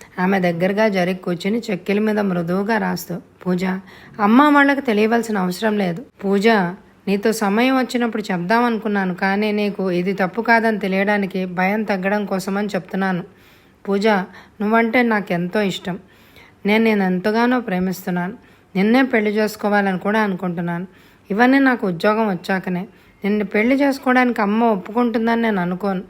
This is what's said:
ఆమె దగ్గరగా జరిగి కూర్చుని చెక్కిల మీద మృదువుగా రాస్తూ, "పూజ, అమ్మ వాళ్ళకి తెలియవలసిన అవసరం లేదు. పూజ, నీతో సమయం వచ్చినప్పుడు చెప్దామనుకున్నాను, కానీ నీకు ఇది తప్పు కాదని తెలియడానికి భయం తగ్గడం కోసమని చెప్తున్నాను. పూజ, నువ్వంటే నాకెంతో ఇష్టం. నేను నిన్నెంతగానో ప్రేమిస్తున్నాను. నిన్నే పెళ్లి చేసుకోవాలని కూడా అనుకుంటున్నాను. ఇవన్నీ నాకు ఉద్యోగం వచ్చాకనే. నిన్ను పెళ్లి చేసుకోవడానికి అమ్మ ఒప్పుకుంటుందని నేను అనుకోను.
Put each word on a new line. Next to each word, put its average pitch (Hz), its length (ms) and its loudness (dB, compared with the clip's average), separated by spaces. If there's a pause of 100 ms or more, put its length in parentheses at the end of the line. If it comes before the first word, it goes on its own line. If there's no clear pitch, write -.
(200)
ఆమె 190 220 0
దగ్గరగా 185 480 0
జరిగి 185 260 0
కూర్చుని 196 560 -4
చెక్కిల 196 280 -2
మీద 214 200 0
మృదువుగా 196 600 0
రాస్తూ, 180 380 -4 (300)
"పూజ, 180 180 0 (560)
అమ్మ 220 220 6
వాళ్ళకి 285 380 4
తెలియవలసిన 220 580 0
అవసరం 190 400 -2
లేదు. 185 260 -2 (200)
పూజ, 196 220 2 (640)
నీతో 202 240 0
సమయం 220 440 2
వచ్చినప్పుడు 233 560 -2
చెప్దామనుకున్నాను, 202 840 0
కానీ 202 380 0
నీకు 202 380 -2
ఇది 180 220 0
తప్పు 190 300 -2
కాదని 226 360 2
తెలియడానికి 196 640 -2
భయం 185 380 -2
తగ్గడం 202 440 -2
కోసమని 196 420 -2
చెప్తున్నాను. 185 560 -4 (640)
పూజ, 202 180 0
నువ్వంటే 220 960 0
నాకెంతో 190 600 0
ఇష్టం. 185 360 -4 (680)
నేను 220 180 4
నిన్నెంతగానో 214 760 2
ప్రేమిస్తున్నాను. 185 720 -4 (420)
నిన్నే 226 260 4
పెళ్లి 226 280 0
చేసుకోవాలని 208 680 0
కూడా 208 220 -2
అనుకుంటున్నాను. 180 680 -4 (440)
ఇవన్నీ 247 280 4
నాకు 262 280 2
ఉద్యోగం 208 420 0
వచ్చాకనే. 185 580 -4 (380)
నిన్ను 208 200 0
పెళ్లి 220 320 0
చేసుకోవడానికి 254 640 0
అమ్మ 214 220 2
ఒప్పుకుంటుందని 226 760 0
నేను 214 180 0
అనుకోను. 185 500 -2